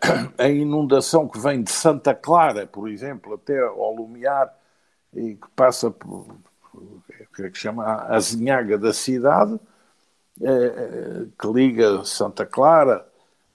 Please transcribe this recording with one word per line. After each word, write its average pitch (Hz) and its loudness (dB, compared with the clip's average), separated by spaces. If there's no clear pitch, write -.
<clears throat> - -
a 131 2
inundação 147 2
que 110 -12
vem 131 0
de 101 -6
Santa 143 2
Clara, 147 2
por 104 -12
exemplo, 107 -12
até 139 -4
ao 110 -4
Lumiar, 120 -4
e 110 -8
que - -20
passa 123 2
por, 95 -18
o - -20
que 98 -12
é 92 -10
que - -18
chama, 113 -8
a 110 -2
Azinhaga 113 0
da 110 0
cidade, 170 0
eh, 120 -2
que 107 -6
liga 113 2
Santa 101 -4
Clara, 135 4